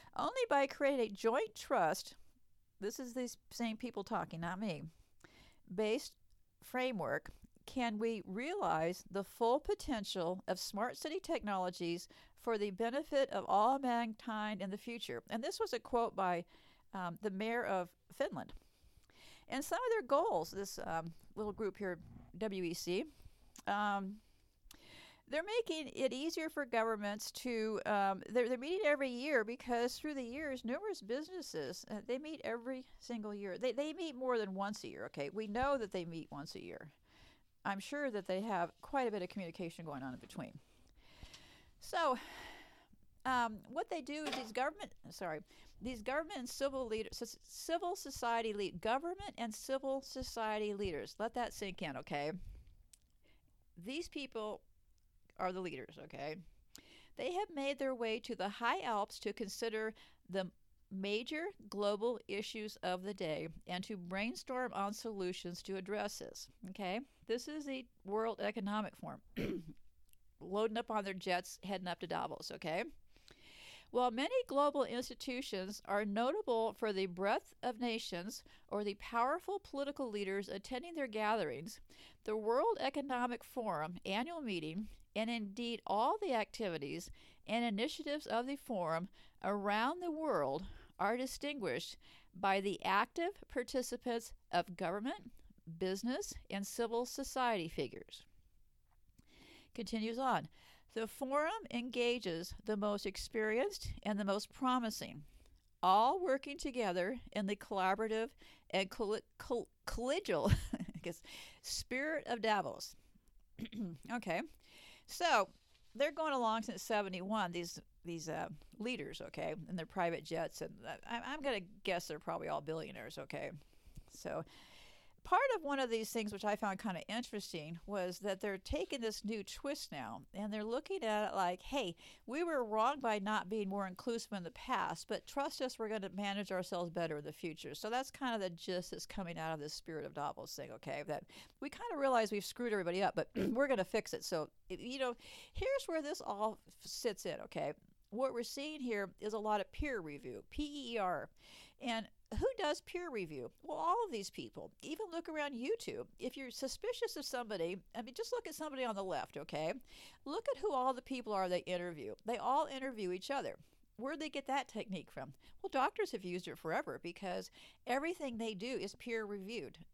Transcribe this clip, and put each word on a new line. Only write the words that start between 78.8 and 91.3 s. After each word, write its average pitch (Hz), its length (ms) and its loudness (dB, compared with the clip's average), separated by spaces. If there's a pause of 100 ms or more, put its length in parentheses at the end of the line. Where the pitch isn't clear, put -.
the 202 120 0
powerful 294 640 2
political 277 500 -2
leaders 202 400 0
attending 262 460 -4
their 277 120 0
gatherings, 208 720 0 (460)
the 214 100 2
World 247 440 4
Economic 254 640 0
Forum 175 640 -2
annual 262 360 0
meeting, 185 480 -2 (260)
and 220 140 2
indeed 233 560 -2
all 247 360 4
the 339 120 2
activities 170 760 0 (380)
and 233 180 2
initiatives 285 640 0
of 233 180 2
the 285 100 -2
forum 175 540 0 (340)
around 208 580 2
the 349 100 0
world 190 540 2 (340)
are 214 180 4
distinguished 254 800 -2 (420)